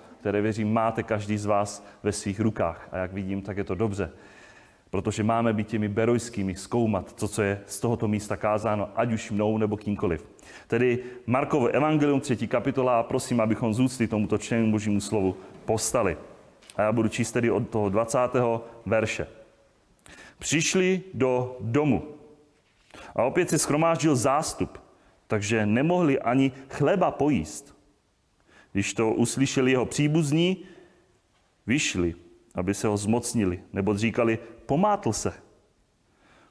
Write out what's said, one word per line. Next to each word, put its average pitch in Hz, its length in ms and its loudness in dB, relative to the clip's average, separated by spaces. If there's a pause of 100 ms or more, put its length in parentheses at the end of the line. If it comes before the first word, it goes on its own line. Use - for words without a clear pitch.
(200)
které, 104 220 0
věřím, 107 320 0
máte 113 300 0
každý 104 340 -2
z 104 80 -6
vás 104 400 0 (180)
ve 104 80 0
svých 98 280 -4
rukách. 107 520 -2
A 90 60 -8
jak 92 160 -6
vidím, 98 280 -6
tak 98 160 -8
je 98 60 -4
to 95 120 -4
dobře, 98 360 -2 (800)
protože 104 340 -2
máme 113 300 2
být 107 140 -2
těmi 107 200 -2
berojskými, 107 680 0
zkoumat 110 580 -2
to, - 140 -4
co 107 140 -2
je 101 240 0
z - 140 -12
tohoto 117 280 0
místa 104 300 -2
kázáno, 107 580 0
ať 117 160 0
už 113 200 -4
mnou, 107 260 0
nebo 107 200 0
kýmkoliv. 98 480 -4 (420)
Tedy 120 320 2 (260)
Markovo 139 420 2
evangelium, 147 540 4
třetí 117 260 -2
kapitola, 127 520 2
a 117 40 0
prosím, 123 380 0
abychom 113 320 0
z 113 60 -2
úcty 127 280 0
tomuto 107 300 0
čtenému 113 340 0
Božímu 104 300 0
slovu 95 340 0 (300)
povstali. 107 520 0 (580)
A 98 60 0
já 107 100 4
budu 110 180 2
číst - 220 -2
tedy 117 200 2
od 104 180 0
toho 104 200 0
dvacátého 117 760 2 (200)
verše. - 420 0 (1120)
Přišli 185 640 2 (120)
do 127 460 0
domu 120 440 2 (1120)
a 107 80 2
opět 160 260 0
se 165 80 2
shromáždil 156 580 2
zástup, 131 640 -2 (460)
takže 107 380 0
nemohli 143 540 2
ani 135 320 2 (180)
chleba 165 420 2
pojíst. 131 640 -2 (960)
Když 98 220 -2
to 113 200 0
uslyšeli 131 580 2
jeho 127 140 2
příbuzní, 160 800 0 (1000)
vyšli, 95 480 0 (400)
aby 92 180 -2
se 113 140 -2
ho 104 100 2
zmocnili, 104 640 0 (140)
nebo 98 240 0
říkali: 113 420 0 (260)
„Pomátl 156 480 0
se.“ - 200 -4 (1160)